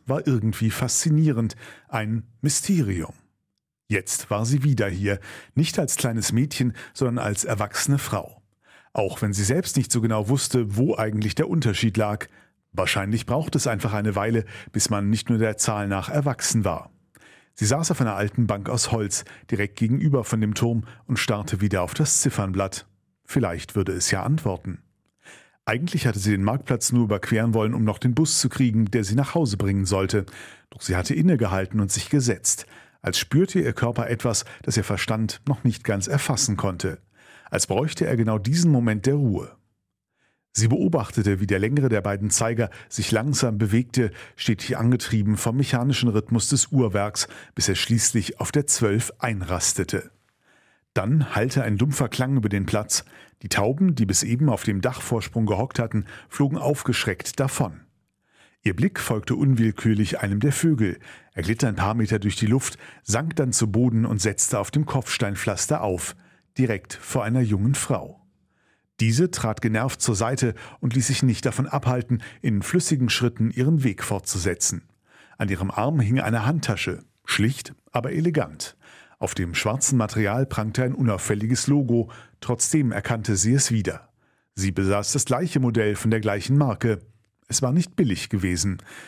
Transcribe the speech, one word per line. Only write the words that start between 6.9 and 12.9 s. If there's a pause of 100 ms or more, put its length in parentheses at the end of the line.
sondern
als
erwachsene
Frau. (500)
Auch
wenn
sie
selbst
nicht
so
genau
wusste,
wo
eigentlich
der
Unterschied
lag. (460)
Wahrscheinlich